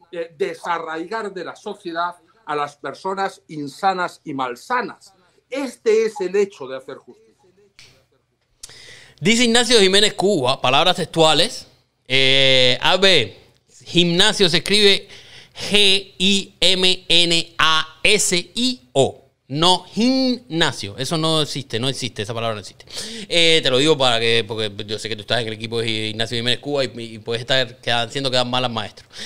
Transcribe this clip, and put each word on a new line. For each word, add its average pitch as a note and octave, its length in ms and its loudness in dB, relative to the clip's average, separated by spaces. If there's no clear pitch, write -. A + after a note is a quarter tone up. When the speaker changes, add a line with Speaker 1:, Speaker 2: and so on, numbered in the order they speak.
Speaker 1:
eh, E3+ 240 -8
desarraigar E3+ 960 -6
de F3 140 -10
la C3 100 -12
sociedad F3 600 -8
a D3+ 100 -6
las D3 220 -4
personas F#3+ 720 -8
insanas E3+ 760 -4
y D3+ 100 -10
malsanas. C3+ 800 -6
Este A#3+ 560 0
es G#3+ 160 -4
el F#3 160 -2
hecho G3 320 -2
de C3 80 -10
hacer - 220 -16
justicia. - 240 -20
Speaker 2:
Dice A3+ 240 2
Ignacio A#3 360 4
Jiménez G3 340 4
Cuba, D3 460 0
palabras D3+ 360 2
textuales, D#3+ 720 2
eh, C3 720 4
a E3+ 160 2
ver, F#3 400 2
gimnasio F3 640 2
se E3 100 0
escribe G3+ 500 2
G G3 480 2
I F#3+ 400 0
M F#3 500 2
N E3+ 480 2
A D#3 460 0
S G3 340 2
I A#3+ 440 -4
O, - 380 -2
no F3 380 2
gimnasio. G#3+ 1040 -2
Eso C3+ 200 -4
no D#3+ 220 0
existe, C#3+ 380 -6
no B2+ 100 -4
existe, B2+ 340 -6
esa A2 120 -8
palabra A2+ 220 -4
no G#2 60 -12
existe. - 220 -20
Eh, E3 340 4
te C3+ 80 0
lo B2+ 80 2
digo D3+ 180 4
para B2+ 220 2
que, A#2 280 0
porque G#2+ 260 -6
yo G#2 120 -8
sé A2 100 -10
que A2 60 -8
tú A2 60 -12
estás A2+ 200 -4
en A2+ 60 -6
el A2 60 -8
equipo A2+ 280 -8
de A#2 80 -4
Ignacio A2 280 -6
Jiménez A#2 220 -2
Cuba C#3 260 -4
y, A#2+ 120 -6
y A2+ 240 -14
puedes A#2 220 -6
estar B2 380 -2
queda-, A#2+ 220 -2
haciendo C#3 260 -6
quedar B2 180 0
mal B2+ 180 -2
al A#2+ 80 -4
maestro. G#2+ 340 -10